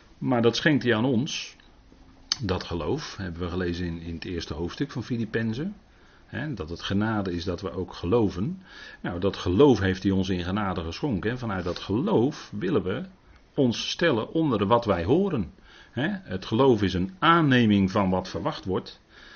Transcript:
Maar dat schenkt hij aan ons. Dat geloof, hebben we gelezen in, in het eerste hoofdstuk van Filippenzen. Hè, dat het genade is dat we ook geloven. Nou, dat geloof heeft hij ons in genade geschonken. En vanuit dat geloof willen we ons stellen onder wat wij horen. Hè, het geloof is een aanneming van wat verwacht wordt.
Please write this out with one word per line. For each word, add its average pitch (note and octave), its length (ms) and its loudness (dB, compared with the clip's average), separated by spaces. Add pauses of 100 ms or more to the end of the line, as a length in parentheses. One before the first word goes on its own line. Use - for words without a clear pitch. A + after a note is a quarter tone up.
(180)
Maar B2+ 240 0
dat A#2 140 4
schenkt C#3+ 280 2
hij A#2+ 120 4
aan A2 100 2
ons. C3+ 500 -2 (880)
Dat F#2 220 -2
geloof, F2+ 540 -6
hebben F2 240 -8
we F2 80 -4
gelezen F2 360 -2
in, E2+ 160 -6
in E2 120 -8
het D#2+ 120 -10
eerste F2 280 -6
hoofdstuk F2 380 -6
van B2 120 -6
Filippenzen. A#2 720 -4 (500)
Hè, C3 280 -8
dat D#2+ 160 -8
het E2 120 -8
genade G2+ 520 0
is F2 100 -4
dat F2 180 -4
we F#2 100 -6
ook F2+ 220 -6
geloven. G#2 680 0 (400)
Nou, F2 180 -6
dat F#2 180 0
geloof A2 420 6
heeft F#2+ 240 0
hij G2+ 80 2
ons F#2+ 180 0
in F2+ 140 -2
genade F#2 380 -2
geschonken. G2 500 -4
En B2 80 -6
vanuit G2+ 240 -4
dat F2 160 -4
geloof C#3 760 0
willen G#2+ 280 0
we G2+ 200 -4 (520)
ons B2+ 340 2
stellen D3 420 0
onder C3 340 2
wat A#2 200 4
wij F2+ 180 2
horen. C#3+ 480 2 (400)
Hè, C3 160 -2
het F#3 380 -8
geloof A#2 360 4
is F#2 120 2
een F2+ 260 -2
aanneming B2+ 720 6
van G2 180 2
wat F#2 200 0
verwacht - 360 -6
wordt. F#2 360 -6 (340)